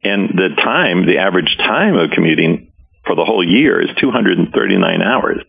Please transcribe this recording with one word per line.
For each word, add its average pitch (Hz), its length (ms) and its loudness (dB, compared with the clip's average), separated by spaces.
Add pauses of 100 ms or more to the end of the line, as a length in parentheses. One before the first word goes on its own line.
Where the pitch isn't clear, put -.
And 98 340 -2
the 92 120 0 (120)
time, 107 440 0
the 85 140 2
average 92 380 0
time 170 380 0
of 82 160 0
commuting 82 640 0 (320)
for 90 100 -2
the - 100 0
whole 104 180 0
year 110 380 2
is - 80 -2 (100)
two - 120 0
hundred 95 260 0
and 85 140 0
thirty-nine 92 500 0
hours. - 480 -2